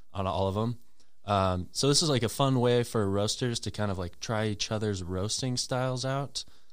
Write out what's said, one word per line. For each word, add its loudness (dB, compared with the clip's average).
on -2
all 2
of 0
'em. 0
Um, 2
so 2
this 6
is, 2
like, 4
a 2
fun 4
way 4
for 2
roasters 0
to -4
kind -2
of, -2
like, -6
try 0
each -2
other's 0
roasting -2
styles -2
out. -4